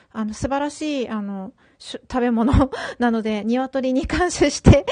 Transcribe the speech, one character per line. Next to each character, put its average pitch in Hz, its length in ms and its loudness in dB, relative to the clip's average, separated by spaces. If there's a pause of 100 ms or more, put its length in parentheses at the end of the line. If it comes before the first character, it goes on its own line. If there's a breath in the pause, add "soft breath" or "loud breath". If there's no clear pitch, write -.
(120 loud breath)
あ 220 120 -6
の、 214 100 -6
素 - 140 -6
晴 277 120 -2
ら 294 100 -4
し 294 340 -4
い、 - 40 -12
あ 214 140 -6
の、 196 300 -10 (260 soft breath)
し - 160 -18
ゅ-、 - 160 -12
食 262 100 -2
べ 240 100 2
物 254 400 4 (120)
<laughs> - 160 -12
な 240 120 2
の 226 120 -2
で、 214 220 -4
鶏 262 480 -2
に 277 140 0
感 349 240 0
謝 - 200 2
し - 100 -8
て、 - 320 6